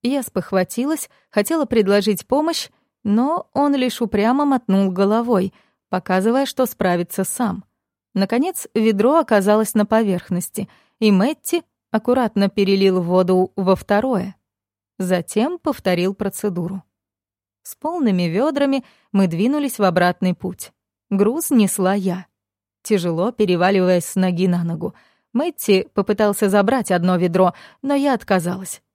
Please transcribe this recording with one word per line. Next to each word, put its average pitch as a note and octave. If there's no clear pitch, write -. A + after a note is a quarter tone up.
Я C4
спохватилась, A#3
хотела D4
предложить G3+
помощь, D4+
но A#3
он C#4+
лишь B3+
упрямо A#3
мотнул G3
головой, G3
показывая, G3+
что C4
справится F3
сам. G3
Наконец, A#3+
ведро A3+
оказалось G#3
на G#3+
поверхности, G3
и G#3+
Мэтти C4+
аккуратно A3
перелил F#3+
воду F#3
во F#3+
второе. G3+
Затем G3
повторил F#3
процедуру. F#3+
С -
полными B3+
ведрами C4+
мы G3
двинулись A#3+
в G#3+
обратный F3+
путь. -
Груз G#3
несла G3+
я, F#3
тяжело F3+
переваливаясь F3+
с -
ноги F#3
на F3
ногу. E3
Мэтти A#3
попытался G3+
забрать G3+
одно F3+
ведро, F3+
но C#4
я C#4
отказалась. F#3